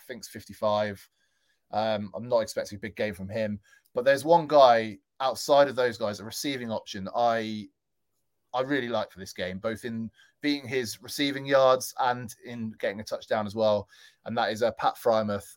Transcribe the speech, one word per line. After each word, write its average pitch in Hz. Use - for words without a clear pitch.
think 117
is -
fifty-five. 104
Um, 107
I'm 113
not 120
expecting -
a 101
big 104
game 107
from 95
him. 107
But 123
there's 139
one 160
guy 120
outside 139
of 127
those 120
guys, 104
a 98
receiving 123
option, 98
I, 110
I 127
really 131
like 110
for -
this 95
game, 92
both 110
in 113
being 143
his 127
receiving 139
yards 131
and 123
in 113
getting 107
a -
touchdown 107
as 98
well. 107
And 110
that 110
is, 110
uh, 110
Pat -
Freiermuth 107